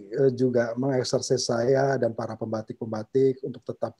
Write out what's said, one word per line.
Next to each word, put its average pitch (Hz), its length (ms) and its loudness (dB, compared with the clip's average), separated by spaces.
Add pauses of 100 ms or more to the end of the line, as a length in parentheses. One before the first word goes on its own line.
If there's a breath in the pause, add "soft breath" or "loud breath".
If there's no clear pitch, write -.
eh, 131 240 2
juga 120 400 2
mengeksersis 127 800 0
saya 131 480 2
dan 113 160 0
para 110 160 -8
pembatik-pembatik 113 1120 -2
untuk 127 160 -10
tetap 110 400 -8